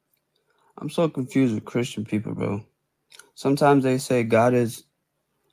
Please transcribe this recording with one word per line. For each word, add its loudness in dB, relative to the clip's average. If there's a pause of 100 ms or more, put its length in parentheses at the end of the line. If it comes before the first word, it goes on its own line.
(800)
I'm -10
so 0
confused 0
with -6
Christian -6
people, -6
bro. -6 (720)
Sometimes 2
they 2
say 0
God 4
is, -2 (680)